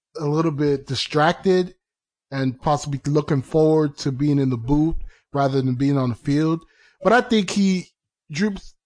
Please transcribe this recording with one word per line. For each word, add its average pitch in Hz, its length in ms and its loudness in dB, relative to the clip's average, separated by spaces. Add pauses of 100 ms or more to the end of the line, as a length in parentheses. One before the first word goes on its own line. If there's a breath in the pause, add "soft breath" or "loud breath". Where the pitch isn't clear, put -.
(180)
a 160 80 -6
little 160 260 0
bit 143 360 -2
distracted 175 880 0 (560)
and 131 280 -4
possibly 143 460 -2
looking 143 360 0
forward 156 560 2
to 143 140 -4
being 143 280 0
in 135 100 2
the 123 80 -2
booth 147 400 0 (340 soft breath)
rather 139 300 0
than 131 140 -2
being 139 220 0
on 127 120 0
the 113 60 -4
field. 160 500 -2 (360 soft breath)
But 185 120 4
I 247 80 4
think 220 280 0
he, 190 380 0 (420)
Drew, 170 200 -2 (360)